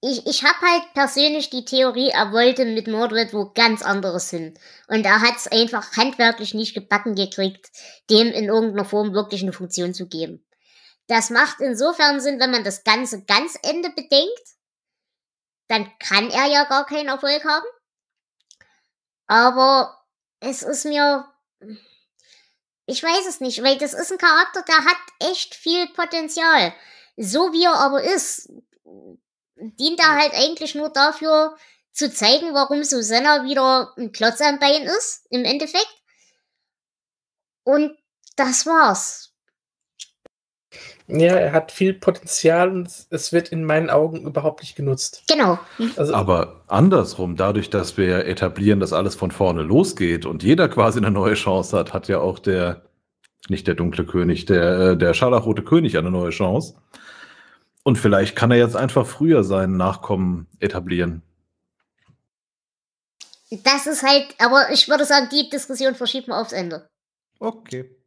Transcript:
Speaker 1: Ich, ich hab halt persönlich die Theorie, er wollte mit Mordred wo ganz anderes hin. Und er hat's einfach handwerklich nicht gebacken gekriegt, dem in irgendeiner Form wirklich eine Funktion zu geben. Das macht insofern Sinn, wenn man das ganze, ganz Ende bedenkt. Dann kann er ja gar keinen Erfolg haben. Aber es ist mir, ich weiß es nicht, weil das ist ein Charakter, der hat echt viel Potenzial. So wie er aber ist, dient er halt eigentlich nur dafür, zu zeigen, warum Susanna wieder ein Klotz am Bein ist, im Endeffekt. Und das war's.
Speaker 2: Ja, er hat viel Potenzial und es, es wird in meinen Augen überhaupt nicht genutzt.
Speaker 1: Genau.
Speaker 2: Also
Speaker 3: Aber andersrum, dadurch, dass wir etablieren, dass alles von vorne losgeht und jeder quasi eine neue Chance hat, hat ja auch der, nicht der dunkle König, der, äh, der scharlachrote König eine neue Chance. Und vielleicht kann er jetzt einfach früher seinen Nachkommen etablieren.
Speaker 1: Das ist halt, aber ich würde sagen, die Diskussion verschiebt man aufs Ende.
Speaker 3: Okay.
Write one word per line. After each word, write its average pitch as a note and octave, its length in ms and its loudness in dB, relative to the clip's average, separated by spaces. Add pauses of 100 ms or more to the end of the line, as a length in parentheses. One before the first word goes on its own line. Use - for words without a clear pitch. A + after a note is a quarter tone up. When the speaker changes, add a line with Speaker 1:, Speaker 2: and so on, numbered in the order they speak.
Speaker 1:
Ich, C4 200 -4
ich C4+ 180 -2
hab E4+ 160 2
halt F4 320 0
persönlich C#4+ 560 0
die B3+ 160 -10
Theorie, C4 460 0
er G#3 200 0
wollte B3 360 2
mit A3+ 220 -6
Mordred A3 440 -2
wo G#3 220 -4
ganz A3 260 2
anderes F#3+ 480 -4
hin. D#3+ 240 -10 (340)
Und A3 200 -2
er G#3+ 160 4
hat's A#3 260 -2
einfach A3+ 480 -2
handwerklich A#3 560 0
nicht A3 220 -8
gebacken G#3 400 -4
gekriegt, F#3+ 560 -6 (400)
dem A3+ 200 4
in G#3+ 140 -4
irgendeiner G#3 400 0
Form G#3 300 -4
wirklich G3+ 260 -4
eine F#3 140 -6
Funktion F3+ 400 -8
zu F3+ 120 -12
geben. D#3+ 380 -12 (600)
Das A3+ 240 0
macht C4 320 0
insofern C#4+ 580 0
Sinn, C4+ 180 -4
wenn B3+ 120 0
man A#3 140 -2
das G3 200 -8
ganze, A3 400 -2
ganz B3 380 -2
Ende E4+ 340 -4
bedenkt. D#4 460 0 (1300)
Dann G#3+ 300 -2
kann G#3 300 0
er B3+ 200 0
ja C#4+ 160 4
gar C#4 200 0
keinen D4 240 -6
Erfolg C#4 380 -2
haben. D#4+ 200 -2 (1600)
Aber B3 800 2 (360)
es C4 220 -8
ist C4+ 220 -6
mir, C#4+ 400 0 (1600)
ich B3+ 180 -8
weiß F4+ 240 -2
es - 140 -10
nicht, A#3+ 220 -6
weil C4+ 160 2
das C#4+ 160 -6
ist - 180 -6
ein F#4 60 -8
Charakter, F4 500 0
der D#4+ 160 2
hat F4 460 -2
echt - 240 -8
viel F4 400 -4
Potenzial. D#4+ 800 0 (420)
So C#4 380 -2
wie E4 100 2
er E4 120 4
aber C#4 260 2
ist, - 480 -4 (1080)
dient C#4 440 -6
er D#4 160 6
halt D4 180 2
eigentlich D#4 400 -2
nur D4+ 160 -6
dafür, D#4 680 2 (360)
zu - 180 -4
zeigen, C#4+ 440 0
warum C#4 280 0
Susanna C4 600 0
wieder C4 520 0
ein A3+ 140 -10
Klotz A3+ 300 -2
am C#4+ 180 2
Bein C#4+ 240 2
ist, - 480 -6
im B3 140 -4
Endeffekt. D4+ 500 -4 (1700)
Und D4 340 2 (400)
das B3+ 300 0
war's. C#4+ 640 0 (1800)
Speaker 2:
Ja, E3+ 300 4
er E3 160 2
hat D#3 180 0
viel F#3+ 220 0
Potenzial F3+ 800 0
und F3+ 180 -6
es, - 220 -20
es - 220 -6
wird E3+ 180 0
in D#3+ 140 -4
meinen D#3 260 0
Augen D#3+ 360 0
überhaupt D3+ 360 -4
nicht - 120 -20
genutzt. - 560 -6
Speaker 1:
Genau. A3 280 4 (380)
Speaker 2:
Also D3 180 0
Speaker 3:
Aber F#2+ 520 0
andersrum, G2 720 2
dadurch, G2+ 340 0
dass F#2+ 260 -2
wir F#2 300 2
etablieren, G2 540 2
dass E2+ 120 -2
alles F#2 220 0
von F2+ 160 -6
vorne F2 320 0
losgeht F2+ 640 0
und D#2 160 -6
jeder D3+ 260 4
quasi A2 300 2
eine G#2+ 120 0
neue G2+ 240 2
Chance F#2+ 440 -2
hat, E2 140 -2
hat - 160 -6
ja F#2+ 100 0
auch F2+ 200 -2
der, F2+ 440 -2 (640)
nicht - 200 -4
der E2+ 60 0
dunkle E2+ 320 -4
König, F2 400 -2
der, F2+ 320 4
äh, F#2 180 4
der E2+ 180 2
scharlachrote A#2 480 2
König D#3 340 2
eine E2+ 140 0
neue F2+ 200 -2
Chance. F2+ 440 -2 (1120)
Und B2+ 120 4
vielleicht G2 380 2
kann A#2 160 2
er A#2+ 60 6
jetzt A#2+ 200 4
einfach B2+ 300 0
früher D3+ 380 2
seinen F#2+ 320 0
Nachkommen F#2 720 -2 (100)
etablieren. F2 640 -4 (2250)
Speaker 1:
Das C#4 360 0
ist D4 160 -2
halt, C#4 360 2
aber B3+ 340 4
ich - 160 2
würde D4 160 2
sagen, C#4+ 260 2
die D4 200 -2
Diskussion C4 440 -4
verschiebt B3 320 -6
man A3+ 140 -4
aufs A3 120 -8
Ende. E3+ 360 -8 (500)
Speaker 3:
Okay. G#3 560 -10 (120)